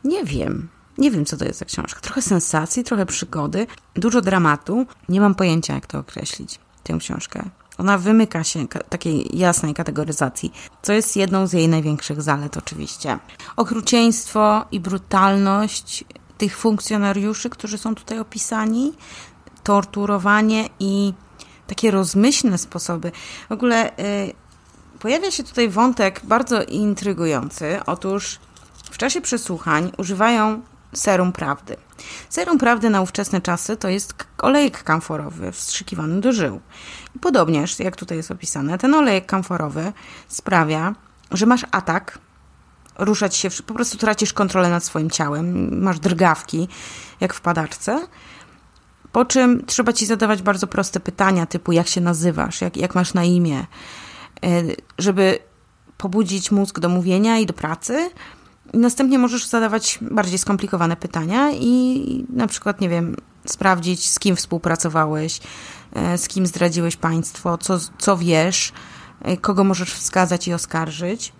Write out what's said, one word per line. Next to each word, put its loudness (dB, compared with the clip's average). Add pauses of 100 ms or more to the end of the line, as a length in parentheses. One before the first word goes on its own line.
Nie 0
wiem. -4 (280)
Nie 6
wiem, 2
co -6
to -2
jest -4
za -10
książka. -8
Trochę -6
sensacji, 0
trochę -2
przygody, -4 (260)
dużo 2
dramatu. 2 (240)
Nie 4
mam 6
pojęcia, 2
jak -6
to -8
określić, -12 (240)
tę -4
książkę. -8 (280)
Ona 2
wymyka 4
się -4
ka-, -10
takiej -4
jasnej 2
kategoryzacji, -4 (280)
co 0
jest 2
jedną 2
z -2
jej 4
największych 0
zalet -2
oczywiście. -8 (360)
Okrucieństwo 2
i -4
brutalność 2 (340)
tych -2
funkcjonariuszy, 0
którzy -10
są -4
tutaj -10
opisani, -2 (680)
torturowanie 2 (100)
i 0 (540)
takie 2
rozmyślne 4
sposoby. -6 (380)
W -6
ogóle, 0
y, -4 (680)
pojawia 0
się -6
tutaj 0
wątek 2
bardzo 2
intrygujący. -2
Otóż -4 (520)
w -16
czasie -2
przesłuchań -2
używają 2 (320)
serum 2
prawdy. -6 (540)
Serum 0
prawdy 4
na 4
ówczesne -2
czasy -4
to -4
jest -4
k-, -14 (120)
olejek 2
kamforowy -4
wstrzykiwany -6
do 4
żył. -2 (560)
I -14
podobnież, 2
jak -4
tutaj -8
jest -8
opisane, -6
ten 4
olejek 4
kamforowy -4 (340)
sprawia, 0 (360)
że 2
masz 4
atak, -2 (800)
ruszać 0
się, -2
w-, -10
po -12
prostu -4
tracisz 0
kontrolę 2
nad 0
swoim -2
ciałem, -2
masz 0
drgawki, 2 (520)
jak -2
w -12
padaczce, -2 (1040)
po 4
czym 4
trzeba 0
ci 0
zadawać 2
bardzo 0
proste -2
pytania, 2
typu -4
jak 4
się 0
nazywasz, 0
jak, -4
jak -2
masz 0
na 2
imię, 2 (800)
e, 0 (500)
żeby 4 (580)
pobudzić 0
mózg 2
do 0
mówienia 2
i 2
do -4
pracy. -4 (640)
I 4
następnie 4
możesz 2
zadawać 0
bardziej 0
skomplikowane 0
pytania 0
i 0
na 0
przykład, -4
nie 2
wiem, 0 (300)
sprawdzić, 0
z 0
kim 4
współpracowałeś, 0 (540)
e, 0
z -4
kim 0
zdradziłeś 0
państwo, -2
co, -2 (200)
co 2
wiesz, 2 (480)
e, -2
kogo 2
możesz 0
wskazać 0
i -2
oskarżyć. -6